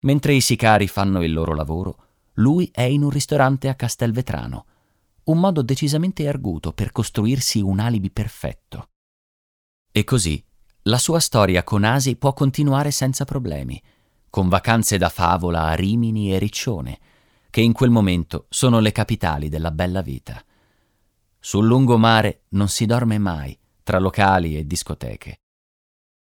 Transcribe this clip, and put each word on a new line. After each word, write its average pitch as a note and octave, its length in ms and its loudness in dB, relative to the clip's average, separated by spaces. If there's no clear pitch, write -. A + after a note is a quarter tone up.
Mentre C#3+ 340 2
i C3 80 4
sicari G#2+ 440 4
fanno G2 360 0
il E2 100 0
loro D#2+ 220 -2
lavoro, D#2+ 540 -6
lui D3+ 360 2
è - 120 -4
in C#3 200 2
un D3 80 2
ristorante C3+ 600 0
a C3 40 -4
Castelvetrano, A2 920 -4
un D#3+ 140 2
modo F3 240 2
decisamente D3+ 640 -2
arguto G2+ 460 -4
per - 180 -4
costruirsi A2+ 720 -2
un F#2+ 180 0
alibi G#2+ 320 -2
perfetto. - 800 -10
E G#2+ 100 2
così F2+ 420 0
la A2+ 160 2
sua E3 220 0
storia F#2+ 420 2
con G2+ 220 0
Asi C3 320 0
può C#3 160 0
continuare C#3+ 580 0
senza C3+ 340 -2
problemi, D2+ 560 -8
con F#2 200 0
vacanze G#2 500 2
da E2+ 100 2
favola E2+ 580 0
a D#2+ 80 0
Rimini G#2+ 600 -2
e F#2+ 40 0
Riccione, F#2+ 600 -6
che - 100 0
in A#2 120 4
quel B2 180 2
momento F2+ 580 0
sono A#2+ 320 2
le G#2+ 100 4
capitali D#2 580 -2
della D#2+ 220 -4
bella F2+ 320 -2
vita. - 420 -12
Sul G#2 280 0
lungomare A2+ 840 4
non G2 180 0
si - 160 -2
dorme A2+ 340 0
mai, E2 380 -4
tra F#2 160 0
locali F#2 580 2
e D#2 80 -6
discoteche. C#2+ 680 -10